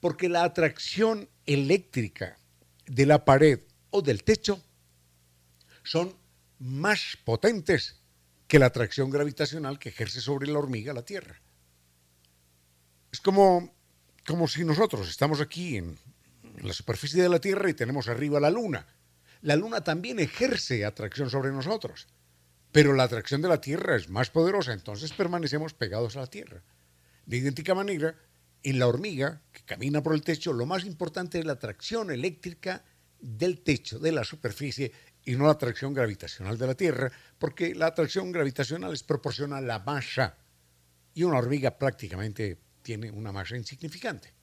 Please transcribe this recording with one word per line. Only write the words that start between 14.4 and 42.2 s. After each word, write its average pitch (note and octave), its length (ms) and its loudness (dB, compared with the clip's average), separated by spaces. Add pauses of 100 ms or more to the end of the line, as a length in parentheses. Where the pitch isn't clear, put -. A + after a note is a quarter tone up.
si D#3+ 180 -2
nosotros C#3+ 440 0
estamos C#3+ 300 0
aquí D3+ 380 -4
en, E2+ 200 -8 (600)
en G#2+ 100 -10
la G2+ 60 -6
superficie C#3+ 480 -2
de F3+ 80 8
la E3+ 100 6
Tierra G3 300 0
y D3+ 40 0
tenemos C3 340 -2
arriba C#3+ 320 0
la D3 100 6
Luna. F3+ 360 -2 (560)
La D3 140 4
Luna G#3 280 -2
también F#3 360 -4
ejerce C3+ 680 0
atracción G#2+ 440 -6
sobre C3+ 220 -2
nosotros, C#3 560 -6 (640)
pero C#3+ 220 8
la C3 100 4
atracción B2 380 -2
de F3+ 80 0
la E3 120 4
Tierra C#3+ 340 0
es E2+ 140 -2
más G#2+ 200 -2
poderosa, E3 440 2
entonces G#2+ 400 -10
permanecemos D#3+ 600 -2
pegados A2 420 -4
a C#3 60 -8
la B2+ 60 -10
Tierra. - 360 -16 (640)
De A#2 120 -4
idéntica C#3+ 380 0
manera, F3+ 400 -2 (480)
en C3 160 0
la B2 80 6
hormiga C#3 540 -2 (100)
que - 120 -20
camina C#3+ 380 -4
por D#3 120 0
el D3+ 80 2
techo, D#3+ 320 -2
lo A#2+ 120 -2
más F3+ 200 -4
importante F3 540 -6
es D#3+ 60 -6
la D3+ 80 -4
atracción F#3 580 -6
eléctrica F3 720 -6 (360)
del C#3 420 -4
techo, - 380 -2
de D#3+ 120 0
la C#3 120 0
superficie, C3 680 -6 (340)
y B2+ 100 -2
no C#3 100 2
la D3+ 60 8
atracción C#3 420 -2
gravitacional G#2+ 640 -4
de B2+ 100 -2
la C3 80 -2
Tierra, C3 360 0 (260)
porque E3+ 380 -4
la D#3+ 120 2
atracción F3+ 440 -2
gravitacional D#3 600 -2
es C#3 100 -10
proporcional C#3+ 600 -4
a - 20 -4
la A2+ 120 -4
masa, B2+ 580 -2 (760)
y D#3+ 100 -2
una E3 140 4
hormiga C3 400 0
prácticamente G#2 800 -4 (240)